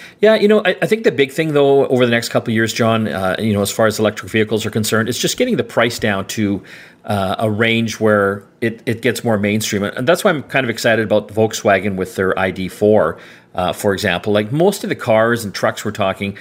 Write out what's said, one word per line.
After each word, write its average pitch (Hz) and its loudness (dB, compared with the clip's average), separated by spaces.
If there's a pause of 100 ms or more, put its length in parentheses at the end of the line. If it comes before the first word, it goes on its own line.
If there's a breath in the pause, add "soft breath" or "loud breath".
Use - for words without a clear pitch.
(220 loud breath)
Yeah, 220 6
you 208 2
know, 208 4
I, 185 0
I 170 0
think 220 0
the 214 2
big 135 0
thing, 160 -2
though, 139 4
over 127 4
the 120 0
next 117 0
couple 123 -2
of 110 0
years, 110 0
John, 113 0
uh, 92 -2
you 110 -2
know, 101 2
as 98 -2
far 113 2
as 107 -2
electric 104 -2
vehicles 110 0
are 107 -4
concerned, 110 -2
it's 123 -4
just - -2
getting 240 0
the 123 -2
price 120 -2
down 98 -2
to, 101 -2 (400 loud breath)
uh, 98 -2
a 110 0
range 113 0
where 101 2 (160)
it, 113 -4
it 113 -4
gets 117 -2
more 113 2
mainstream. 104 0
And 123 -4
that's - 2
why 214 4
I'm 147 -2
kind 135 -2
of 117 -4
excited 113 0
about 107 0
Volkswagen 104 0
with 92 -6
their 95 0
I 95 0
D 92 -6
four, 104 2 (360 loud breath)
uh, 90 -2
for 101 -2
example. 92 -2
Like, 107 0
most 190 0
of 202 -6
the 147 -2
cars 113 2
and 98 -8
trucks - -4
we're 107 -4
talking, 98 -4